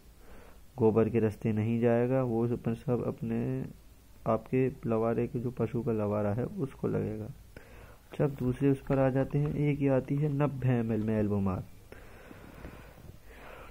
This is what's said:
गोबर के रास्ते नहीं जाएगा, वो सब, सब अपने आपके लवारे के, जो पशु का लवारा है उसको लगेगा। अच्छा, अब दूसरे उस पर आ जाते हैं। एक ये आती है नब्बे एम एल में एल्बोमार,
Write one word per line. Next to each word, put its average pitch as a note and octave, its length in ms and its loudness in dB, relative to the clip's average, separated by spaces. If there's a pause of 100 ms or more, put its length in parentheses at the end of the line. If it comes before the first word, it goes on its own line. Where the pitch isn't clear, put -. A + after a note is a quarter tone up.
(760)
गोबर A2 320 6
के A2 120 2
रास्ते A2 340 2
नहीं A2+ 260 2
जाएगा, A#2+ 420 4
वो A#2 260 2
सब, A#2 280 -2
सब A#2+ 300 0
अपने B2 800 -4 (420)
आपके C3 420 2 (180)
लवारे A#2 400 2
के, A#2+ 140 -4
जो B2 120 -4
पशु A#2 300 -2
का A#2 120 0
लवारा G#2 400 0
है A#2+ 100 -2
उसको D#3 440 -4
लगेगा। G#2+ 360 -2
अच्छा, - 1000 -10
अब C#3+ 80 2
दूसरे B2+ 380 0
उस C3+ 100 2
पर C#3 180 0
आ C3+ 120 4
जाते C3+ 280 0
हैं। D3 180 0
एक C#3+ 260 2
ये C#3 80 4
आती C3 260 2
है D3+ 160 0
नब्बे C#3 380 0
एम A#2 220 2
एल G#2+ 100 2
में A2 120 2
एल्बोमार, G2+ 500 2 (2000)